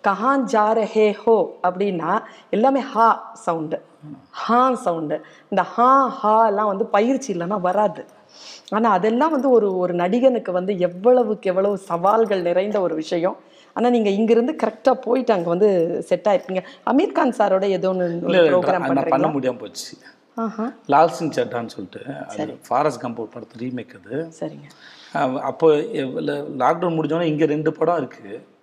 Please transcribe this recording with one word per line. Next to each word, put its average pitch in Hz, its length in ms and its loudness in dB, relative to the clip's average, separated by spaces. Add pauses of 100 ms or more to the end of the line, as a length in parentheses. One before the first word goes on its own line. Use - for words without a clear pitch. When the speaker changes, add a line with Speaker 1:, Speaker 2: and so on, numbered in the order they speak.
Speaker 1:
"கஹான் 240 440 0
ஜா 214 260 2
ரஹே 214 360 2
ஹோ" 208 500 0
அப்படின்னா 185 580 -2 (280)
எல்லாமே 262 300 2
ஹா 220 540 2
சவுண்டு, 160 480 -6 (480)
ஹா 247 460 2
சவுண்டு. 160 460 -4 (280)
இந்த 190 120 0
ஹா, 254 460 4
ஹா 214 400 2
எல்லாம் 208 200 0
வந்து 202 180 -2
பயிற்சி 233 480 0
இல்லைன்னா 180 280 -4
வராது. 185 440 0 (640)
ஆனா 220 220 0
அதெல்லாம் 220 400 2
வந்து 277 180 0
ஒரு, 208 280 4
ஒரு 180 160 -2
நடிகனுக்கு 208 580 2
வந்து 185 280 -2
எவ்வளவுக்கு 202 720 2
எவ்வளவு 190 280 0
சவால்கள் 196 640 0
நிறைந்த 190 400 0
ஒரு 165 140 -2
விஷயம். 165 420 -2 (360)
ஆனா 233 160 0
நீங்க 226 200 2
இங்கிருந்து 226 540 2
கரெக்டா - 280 0
போயிட்டு 247 420 0
அங்க 175 160 0
வந்து 180 540 2
செட் 180 260 -2
ஆயிருக்கீங்க. 185 340 -2 (220)
அமீர் 285 260 2
கான் 262 260 0
சாரோட 190 260 2
ஏதோ 190 280 0
ஒண்ணு 185 40 -2
ஒரு 175 240 -2
Speaker 2:
இல்ல, 175 260 4
இல்ல, 160 140 4
Speaker 1:
ப்ரோக்ராம் 180 200 0
Speaker 2:
நான் 135 280 0
பண்ண 135 200 2
Speaker 1:
பண்றீங்களா? 160 40 0
Speaker 2:
முடியாம 127 280 -4
போச்சு. - 380 -14 (380)
Speaker 1:
ஆஹா. 226 360 -6 (140)
Speaker 2:
லால் 160 260 4
சிங் 165 180 -6
சட்டான்னு 117 380 -4
சொல்லிட்டு, - 380 -16 (200)
அது - 100 -16
Speaker 1:
சரி. 143 320 -10
Speaker 2:
ஃபாரஸ்ட் 131 340 -2
கம்ப் 117 180 -10
ஒரு 110 140 -10
படத்து 113 280 -18
ரீமேக் 120 440 -12
அது. 151 340 -8
Speaker 1:
சரிங்க. 151 300 -12 (440)
Speaker 2:
அஹ் 131 260 -2
அப்போ 147 320 2
எ-, 147 440 -2
இல்ல, 143 260 -6
லாக்டவுன் 156 560 0
முடிஞ்சோடனே 156 240 -2
இங்க 156 240 2
ரெண்டு 151 280 -2
படம் 165 240 0
இருக்கு. 113 480 -10 (180)